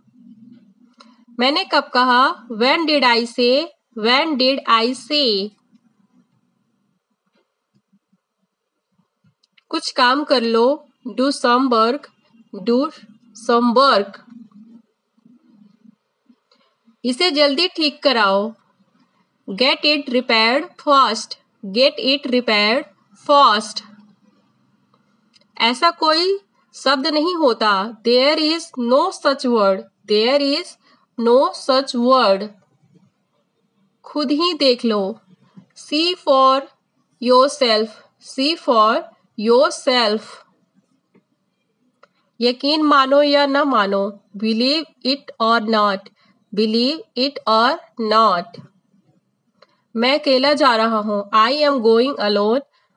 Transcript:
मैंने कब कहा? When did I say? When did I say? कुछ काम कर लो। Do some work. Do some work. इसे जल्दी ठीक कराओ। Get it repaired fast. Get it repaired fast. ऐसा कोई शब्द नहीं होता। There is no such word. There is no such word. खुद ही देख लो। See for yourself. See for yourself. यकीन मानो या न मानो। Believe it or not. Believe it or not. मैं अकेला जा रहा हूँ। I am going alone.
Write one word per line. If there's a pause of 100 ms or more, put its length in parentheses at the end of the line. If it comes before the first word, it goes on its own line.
(1400)
मैंने
कब
कहा? (400)
When
did
I (160)
say? (400)
When
did (160)
I (100)
say? (4000)
कुछ
काम
कर
लो। (520)
Do (100)
some
work. (420)
Do (600)
some
work. (2750)
इसे
जल्दी
ठीक
कराओ। (1000)
Get
it
repaired (120)
fast. (200)
Get
it
repaired (400)
fast. (1800)
ऐसा (100)
कोई (380)
शब्द
नहीं
होता। (340)
There
is (240)
no (120)
such
word. (300)
There
is (420)
no (180)
such
word. (1600)
खुद
ही
देख
लो। (840)
See (100)
for (600)
yourself. (220)
See
for (440)
yourself. (2000)
यकीन
मानो
या
न
मानो। (400)
Believe (180)
it
or (160)
not. (440)
Believe (280)
it
or (220)
not. (1300)
मैं
अकेला
जा
रहा
हूँ। (140)
I (160)
am
going (100)
alone. (380)